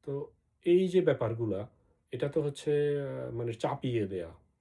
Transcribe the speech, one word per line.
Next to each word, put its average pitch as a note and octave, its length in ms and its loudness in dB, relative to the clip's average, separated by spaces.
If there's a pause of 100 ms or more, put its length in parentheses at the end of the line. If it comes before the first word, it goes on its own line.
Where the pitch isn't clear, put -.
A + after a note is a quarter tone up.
তো C#3+ 260 -6 (340)
এই F#3 220 6
যে F3+ 140 4
ব্যাপারগুলা, A2+ 680 0 (440)
এটা C#3+ 180 -2
তো D#3 120 0
হচ্ছে, D3 300 -2 (300)
আহ, C3 340 -6
মানে A#2 180 -4
চাপিয়ে B2 540 -2
দেয়া। F2 340 -8 (200)